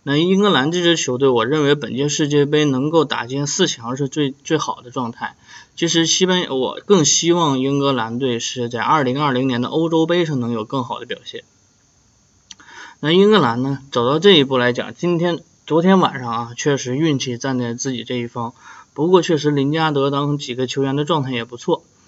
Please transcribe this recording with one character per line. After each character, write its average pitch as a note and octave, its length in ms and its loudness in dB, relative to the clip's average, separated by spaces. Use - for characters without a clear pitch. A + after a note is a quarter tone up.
那 C#3+ 140 -2
英 F#3 240 4
格 G#3 80 4
兰 D3 220 2
这 F3 120 -2
支 E3+ 140 4
球 B2+ 220 -4
队， C3+ 100 4
我 A#2+ 160 4
认 D3 200 0
为 C#3+ 100 4
本 A2+ 220 -4
届 C#3+ 120 -2
世 D3 200 -2
界 C#3+ 180 4
杯 D3+ 180 2
能 C#3 260 0
够 D#3+ 140 4
打 A#2 220 -4
进 C#3 200 -4
四 F3+ 200 0
强 B2 300 -6
是 C#3 120 -4
最， C#3+ 220 -2
最 - 260 -4
好 - 240 -6
的 B2 100 -20
状 B2+ 200 -6
态。 - 260 -12
其 E3+ 140 -2
实 E3 180 2
西 F3 180 0
班 F3+ 180 2
牙， C3+ 120 -6
我 B2+ 320 -4
更 F3+ 180 4
希 E3 280 2
望 D#3 260 2
英 C#3 220 0
格 C#3 120 2
兰 A#2 260 -4
队 B2+ 200 -2
是 A#2+ 300 -6
在 A#2 120 -6
二 C#3 220 2
零 B2+ 180 0
二 C#3+ 120 0
零 B2+ 160 0
年 A#2+ 120 0
的 B2 80 -4
欧 D#3+ 220 0
洲 D#3+ 160 2
杯 F3 180 0
上 D3+ 140 -2
能 A#2+ 140 -4
有 A2 120 -4
更 B2+ 200 -4
好 A#2 160 -10
的 A#2+ 60 -14
表 - 180 -10
现。 - 180 -16
那 D3 100 -2
英 G3 220 6
格 G#3 60 6
兰 B2 240 2
呢， C#3 180 -4
走 A#2+ 160 0
到 D3+ 140 2
这 G3+ 100 6
一 D3+ 140 6
步 C3 120 0
来 B2 160 2
讲， A2 220 -8
今 F3 240 -2
天、 E3+ 220 -2
昨 E3 160 2
天 F#3+ 160 6
晚 C#3 220 0
上 A#2+ 100 -8
啊， A#2 260 -6
确 C#3+ 200 0
实 B2+ 200 -6
运 D3+ 220 0
气 B2 180 -6
站 C3 220 -4
在 A#2 160 -4
自 C3 180 -6
己 A#2 120 -8
这 B2+ 100 -8
一 A#2+ 140 -4
方。 A#2+ 260 -8
不 D#3 140 -2
过 F#3 140 6
确 D#3+ 140 2
实 D3 140 0
林 C#3+ 220 0
加 D#3+ 180 0
德 C#3 200 0
等 C#3+ 280 -2
几 C3 160 -10
个 B2+ 140 -2
球 C#3 160 -2
员 C3+ 100 -2
的 D3 100 -2
状 D3+ 200 -2
态 C3 80 -6
也 A#2 120 -4
不 A#2+ 120 -14
错。 - 260 -4